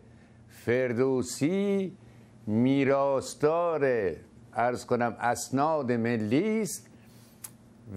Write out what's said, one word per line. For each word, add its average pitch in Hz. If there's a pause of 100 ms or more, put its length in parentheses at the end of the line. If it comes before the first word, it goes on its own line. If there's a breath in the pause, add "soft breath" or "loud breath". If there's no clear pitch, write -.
(500 loud breath)
فردوسی 135 (540 loud breath)
میراثدار، 139 (420)
عرض 120
کنم، 120
اسناد 131
ملی 120
است - (1080 loud breath)